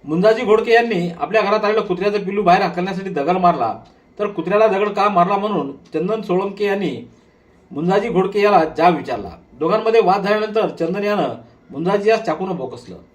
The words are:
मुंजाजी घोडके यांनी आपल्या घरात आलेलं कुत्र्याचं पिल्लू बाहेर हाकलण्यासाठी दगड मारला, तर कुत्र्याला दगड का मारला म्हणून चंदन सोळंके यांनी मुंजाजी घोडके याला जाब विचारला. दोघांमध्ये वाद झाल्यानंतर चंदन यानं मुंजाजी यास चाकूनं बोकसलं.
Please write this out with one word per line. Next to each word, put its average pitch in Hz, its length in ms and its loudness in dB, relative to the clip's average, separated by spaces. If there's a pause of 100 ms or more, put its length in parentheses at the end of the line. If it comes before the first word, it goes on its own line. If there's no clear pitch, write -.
मुंजाजी 214 400 2
घोडके 226 280 2
यांनी 214 380 2 (100)
आपल्या 202 220 0
घरात 208 220 0
आलेलं 214 160 2
कुत्र्याचं 196 380 -2
पिल्लू 196 240 -2
बाहेर 185 200 4
हाकलण्यासाठी 185 480 -4
दगड 165 260 0
मारला, 165 380 2 (440)
तर 202 80 -2
कुत्र्याला 202 400 2
दगड 202 220 2
का 202 200 0
मारला 190 280 2
म्हणून 190 360 -2
चंदन 196 500 -4
सोळंके 196 420 -2
यांनी 196 440 -4 (600)
मुंजाजी 196 380 0
घोडके 185 320 0
याला 196 240 4 (120)
जाब 165 200 4
विचारला. 110 340 -8 (220)
दोघांमध्ये 220 520 2
वाद 185 180 2
झाल्यानंतर 214 460 0
चंदन 185 360 -4
यानं 202 240 0 (420)
मुंजाजी 196 400 0
यास 220 120 2
चाकूनं 180 340 -4
बोकसलं. 110 400 -12 (180)